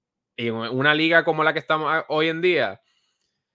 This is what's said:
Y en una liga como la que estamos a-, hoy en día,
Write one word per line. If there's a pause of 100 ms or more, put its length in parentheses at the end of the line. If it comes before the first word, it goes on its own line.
(360)
Y
en
una
liga
como
la
que
estamos
a-,
hoy
en
día, (760)